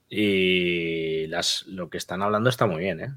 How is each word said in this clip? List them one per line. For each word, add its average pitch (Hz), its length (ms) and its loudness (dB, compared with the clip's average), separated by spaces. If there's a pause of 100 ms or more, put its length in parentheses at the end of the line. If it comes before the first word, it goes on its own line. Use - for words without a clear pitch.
(100)
Y 87 1200 2
las, 82 380 -2
lo 90 240 -8
que 90 80 -8
están 90 240 -6
hablando 107 280 2
está 123 160 2
muy 82 140 0
bien, 90 200 -2
¿eh? 123 160 -8